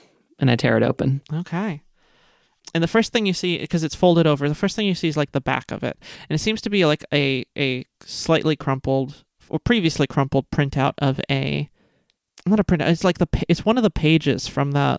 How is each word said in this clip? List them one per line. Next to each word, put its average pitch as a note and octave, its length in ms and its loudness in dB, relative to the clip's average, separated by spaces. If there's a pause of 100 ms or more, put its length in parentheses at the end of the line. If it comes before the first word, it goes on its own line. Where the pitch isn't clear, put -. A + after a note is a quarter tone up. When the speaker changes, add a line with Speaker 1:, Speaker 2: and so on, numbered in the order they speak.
(400)
Speaker 1:
And C3+ 100 2
I A#2+ 60 4
tear A#2 200 2
it A2+ 60 4
open. C3+ 400 0 (100)
Speaker 2:
Okay. E3+ 520 -6 (880)
And E3 100 0
the E3 40 2
first A3+ 240 2
thing A3+ 140 0
you F#3 80 2
see, F3 340 -4
'cause D#3+ 160 0
it's D#3 120 -4
folded E3+ 320 6
over, C#3+ 200 2
the D3+ 80 -2
first G3 200 -2
thing G#3+ 100 -2
you F#3 100 0
see E3+ 120 -2
is, D3+ 100 -2
like, D3 140 0
the C3+ 100 -2
back C3+ 300 -4
of - 120 -8
it. - 140 -6 (320)
And - 60 -2
it - 40 -2
seems A3 220 -2
to A3 80 -6
be, G3 160 2
like, D3+ 180 2 (100)
a, C#3 320 0 (120)
a B2+ 280 -4 (180)
slightly - 520 0
crumpled, C3+ 680 -4 (260)
or D3+ 100 -6
previously F3+ 480 0
crumpled C#3 440 -2
printout C#3 480 -2
of C3+ 200 0 (100)
a, C#3 400 -4 (760)
not G#3+ 140 4
a G#3 40 2
printout, D#3 260 0
it's, E3 140 0
like, F3+ 140 0
the E3+ 100 0
pa-, - 200 -2
it's - 180 0
one A#3 120 2
of A#3+ 60 4
the G3+ 60 4
pages D3+ 580 2
from C#3 240 -2
the, C#3 280 2